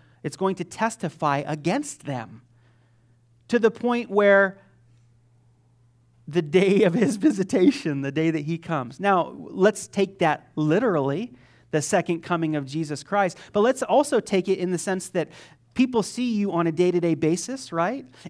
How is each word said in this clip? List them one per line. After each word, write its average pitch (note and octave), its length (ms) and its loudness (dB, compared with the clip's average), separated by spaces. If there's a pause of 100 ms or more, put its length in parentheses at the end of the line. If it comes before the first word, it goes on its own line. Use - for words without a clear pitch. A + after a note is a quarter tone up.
(240)
it's D3+ 120 -8
going F#3+ 200 -2
to F#3 100 -8
testify D#3+ 800 -4
against E3 580 -4
them A#2 380 -10 (1040)
to A#3+ 120 0
the A3 120 4
point A#3+ 380 -4
where G3 500 4 (1700)
the D#3 140 0
day F#3+ 420 4
of F3 120 4
his A#3 200 2
visitation, F#3+ 840 2
the C#3 100 -4
day D#3+ 180 0
that D#3 140 -2
he E3 140 -4
comes. C3+ 420 -6
Now, F3 380 0
let's F#3+ 500 0
take G3 320 -2
that D3+ 360 0
literally, D#3+ 760 0 (380)
the D#3 100 0
second E3+ 420 -2
coming E3 340 -2
of C#3+ 80 -4
Jesus D3 380 -6
Christ, G3 340 -2 (160)
but G#3 80 2
let's B3+ 220 2
also A#3+ 360 2
take F#3+ 300 -2
it F#3+ 80 2
in F3+ 140 -4
the F3 60 -2
sense F#3 320 -6
that E3 200 -4 (460)
people B3 260 2
see A#3+ 320 -4
you G3+ 200 -2
on E3+ 140 0
a E3 40 0
day-to-day F3 440 2
basis, F#3 580 -4
right? F3+ 320 -4 (240)